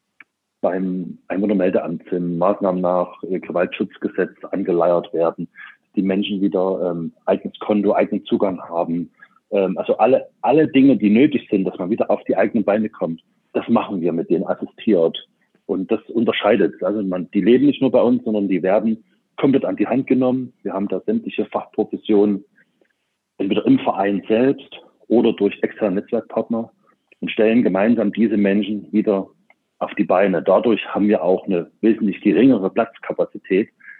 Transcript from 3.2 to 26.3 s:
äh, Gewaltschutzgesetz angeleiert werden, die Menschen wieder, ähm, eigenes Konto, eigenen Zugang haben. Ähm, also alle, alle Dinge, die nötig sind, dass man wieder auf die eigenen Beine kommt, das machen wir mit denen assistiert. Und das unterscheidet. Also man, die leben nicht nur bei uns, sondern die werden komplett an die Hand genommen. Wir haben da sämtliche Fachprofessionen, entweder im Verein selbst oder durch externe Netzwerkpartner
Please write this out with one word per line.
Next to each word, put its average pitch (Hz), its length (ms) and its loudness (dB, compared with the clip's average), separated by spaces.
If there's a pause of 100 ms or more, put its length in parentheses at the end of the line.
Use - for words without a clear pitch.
äh, 90 160 -4
Gewaltschutzgesetz 92 920 -4 (180)
angeleiert 87 640 0
werden, 82 360 -2 (480)
die 95 60 2
Menschen 98 380 -2
wieder, 92 520 -2
ähm, 82 200 -8 (140)
eigenes 101 320 -4
Konto, 104 340 0
eigenen 95 320 -2
Zugang 98 380 -2
haben. 85 480 -4 (400)
Ähm, 95 260 0
also - 220 -2
alle, - 300 2 (120)
alle 156 280 2
Dinge, 135 280 6
die 101 140 2
nötig 120 400 2
sind, 95 140 0
dass 90 140 -6
man 90 120 -4
wieder - 200 -2
auf - 140 0
die - 120 -2
eigenen 104 280 0
Beine 107 240 0
kommt, 85 320 -6 (320)
das - 160 -4
machen 107 320 0
wir 85 120 -2
mit 82 180 -4
denen 82 160 0
assistiert. - 800 -2 (380)
Und 95 240 -4
das 113 180 -2
unterscheidet. 104 720 0
Also 101 200 -2
man, 92 300 -6
die 101 80 0
leben 123 260 4
nicht 135 160 0
nur 127 80 2
bei 120 100 4
uns, 120 240 2
sondern 104 240 -2
die 92 140 -2
werden 104 420 0 (320)
komplett 139 280 2
an 95 120 -4
die 104 100 -2
Hand 127 200 -2
genommen. 127 460 0 (100)
Wir 98 100 -8
haben 98 160 -4
da 92 120 -4
sämtliche 113 460 -4
Fachprofessionen, 104 1000 0 (920)
entweder 98 280 -2
im 131 120 6
Verein 98 500 -2
selbst 127 420 0 (380)
oder 113 240 4
durch 101 300 -2
externe 101 340 -2
Netzwerkpartner 113 720 -4 (500)